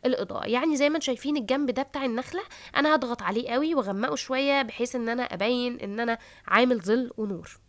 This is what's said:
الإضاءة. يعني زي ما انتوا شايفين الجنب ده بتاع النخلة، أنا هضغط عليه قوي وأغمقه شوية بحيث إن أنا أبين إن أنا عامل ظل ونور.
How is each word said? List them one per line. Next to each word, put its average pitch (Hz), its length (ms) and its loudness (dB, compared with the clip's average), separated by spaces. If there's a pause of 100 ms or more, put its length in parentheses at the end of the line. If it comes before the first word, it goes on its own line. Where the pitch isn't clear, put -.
الإضاءة. - 400 -2
يعني 277 300 2
زي 285 120 4
ما 302 60 2
انتوا 311 120 -2
شايفين 277 300 0
الجنب 262 340 0
ده 254 120 0
بتاع 277 220 -4
النخلة، 262 380 -2 (340)
أنا 302 180 6
هضغط 240 280 0
عليه 202 280 -2
قوي 302 240 2
وأغمقه 220 400 0
شوية 277 480 0
بحيث 240 340 -4
إن 226 120 -2
أنا 240 140 -2
أبين 240 580 -2
إن 202 200 -6
أنا 233 180 -2 (280)
عامل 240 340 4
ظل 233 360 0
ونور. 196 420 -6 (100)